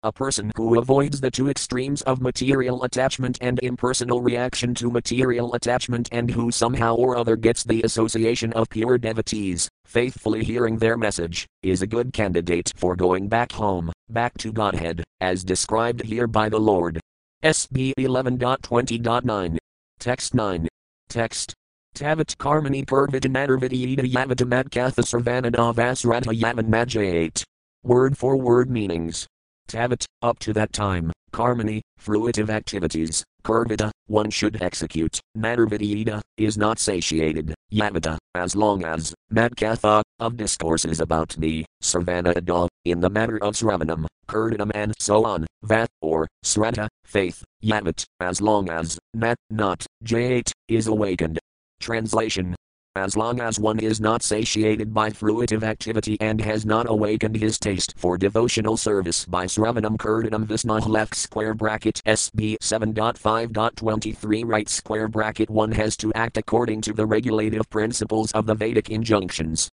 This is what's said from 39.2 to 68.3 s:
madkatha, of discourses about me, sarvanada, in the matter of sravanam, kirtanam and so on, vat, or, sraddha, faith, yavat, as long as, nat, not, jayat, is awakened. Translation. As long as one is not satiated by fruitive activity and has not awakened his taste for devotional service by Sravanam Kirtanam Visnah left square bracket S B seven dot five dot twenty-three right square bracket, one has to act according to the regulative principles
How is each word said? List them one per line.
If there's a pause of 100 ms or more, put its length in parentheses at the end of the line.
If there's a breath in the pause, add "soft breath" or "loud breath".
madkatha, (160)
of
discourses
about
me, (200)
sarvanada, (180)
in
the
matter
of
sravanam, (200)
kirtanam
and
so
on, (160)
vat, (120)
or, (180)
sraddha, (160)
faith, (180)
yavat, (140)
as
long
as, (160)
nat, (140)
not, (180)
jayat, (160)
is
awakened. (400)
Translation. (400)
As
long
as
one
is
not
satiated
by
fruitive
activity
and
has
not
awakened
his
taste
for
devotional
service
by
Sravanam
Kirtanam
Visnah
left
square
bracket
S
B
seven
dot
five
dot
twenty-three
right
square
bracket,
one
has
to
act
according
to
the
regulative
principles